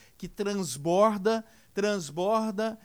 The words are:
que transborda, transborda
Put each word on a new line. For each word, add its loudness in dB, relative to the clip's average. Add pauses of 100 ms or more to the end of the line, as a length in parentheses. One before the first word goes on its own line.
(180)
que -12
transborda, 0 (280)
transborda -2